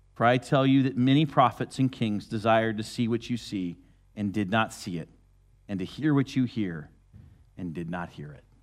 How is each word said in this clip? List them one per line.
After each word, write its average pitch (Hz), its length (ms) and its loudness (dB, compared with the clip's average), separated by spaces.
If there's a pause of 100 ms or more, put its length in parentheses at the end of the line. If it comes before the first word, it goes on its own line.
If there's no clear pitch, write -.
(140)
For 117 140 2
I 127 100 6
tell 135 280 2
you 135 180 6
that 131 120 0
many 135 300 4
prophets 131 540 2
and 131 120 2
kings 104 360 -4
desired 113 500 2
to 110 60 -4
see 117 240 -4
what 113 240 -4
you 123 40 -2
see 90 420 -6 (380)
and 104 160 -2
did 98 200 -2
not 110 200 0
see 85 280 -10
it, - 100 -12 (580)
and 98 120 -6
to 92 60 -6
hear 147 280 -2
what 135 220 0
you 131 80 2
hear 90 480 -6 (680)
and 87 160 -8
did 85 160 -8
not 87 220 -8
hear 73 200 -16
it." 69 120 -20 (200)